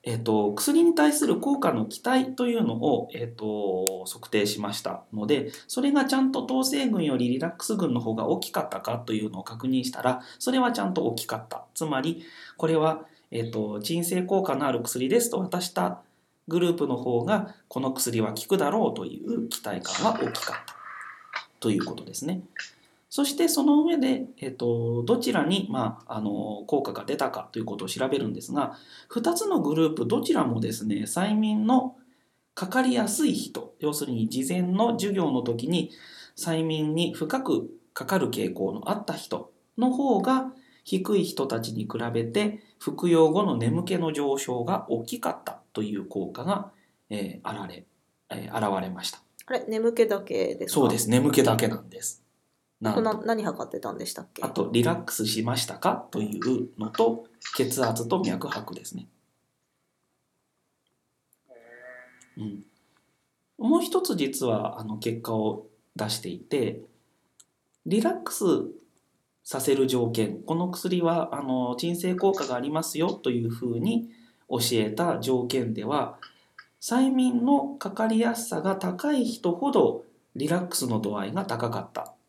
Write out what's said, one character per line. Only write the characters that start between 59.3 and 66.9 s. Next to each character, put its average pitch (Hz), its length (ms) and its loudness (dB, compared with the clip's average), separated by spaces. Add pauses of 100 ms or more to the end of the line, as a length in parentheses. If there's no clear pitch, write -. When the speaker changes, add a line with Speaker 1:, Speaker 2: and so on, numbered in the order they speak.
Speaker 1:
う - 20 -12
ん。 104 240 -8 (960)
も 285 220 4
う - 20 -4
一 359 180 0
つ 277 160 -2
実 135 300 0
は、 104 340 -2
あ 110 40 -10
の、 107 140 -8
結 117 220 -4
果 117 140 -4
を 110 320 -2 (300)
出 107 120 -4
し - 120 -4
て - 80 -10
い 82 100 -8
て、 123 420 -2 (1040)